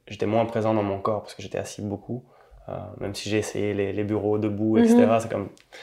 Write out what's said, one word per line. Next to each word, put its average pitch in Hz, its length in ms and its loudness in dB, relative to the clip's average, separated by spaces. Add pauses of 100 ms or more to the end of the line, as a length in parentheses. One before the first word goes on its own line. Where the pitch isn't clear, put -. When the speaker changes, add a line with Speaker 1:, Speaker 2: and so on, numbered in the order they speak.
Speaker 1:
j'étais 101 180 -4
moins 110 180 2
présent 110 300 0
dans 107 80 2
mon 98 180 -2
corps 104 220 -2
parce - 120 -18
que - 80 -14
j'étais 101 160 -6
assis 98 220 -8
beaucoup. 104 440 -8 (440)
Euh, 98 40 -10 (260)
même 98 160 -6
si - 140 -8
j'ai 107 100 2
essayé 101 360 -2
les, 98 180 0
les 104 120 -2
bureaux 107 340 0
debout, 107 400 2
Speaker 2:
Mhm. 233 60 8
Speaker 1:
et 226 40 6
cetera, 113 320 6
c'est 110 100 -6
comme, 101 180 -4 (340)